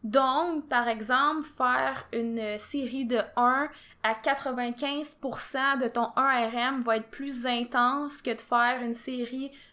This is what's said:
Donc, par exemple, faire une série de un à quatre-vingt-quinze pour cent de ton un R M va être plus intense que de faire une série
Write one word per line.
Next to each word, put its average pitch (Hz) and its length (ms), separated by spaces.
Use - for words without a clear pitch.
Donc, 277 640
par 240 220
exemple, 254 540
faire 262 680
une 226 480
série 262 460
de 226 140
un 262 320
à 220 120
quatre-vingt-quinze 277 1040
pour 262 180
cent 277 380
de 247 100
ton 233 300
un 262 320
R 233 60
M 254 260
va 226 160
être 220 100
plus 269 380
intense 247 760
que 254 140
de 226 60
faire 240 400
une 233 140
série 254 560